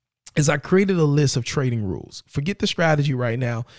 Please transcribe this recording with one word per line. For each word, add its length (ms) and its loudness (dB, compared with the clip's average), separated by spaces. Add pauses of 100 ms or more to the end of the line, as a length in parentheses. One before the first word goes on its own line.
(360)
is 140 2
I 80 2
created 400 2
a 80 4
list 320 2
of 80 -4
trading 360 -2
rules. 460 -8
Forget 320 -4
the 80 0
strategy 460 0
right 260 -2
now, 240 -4 (160)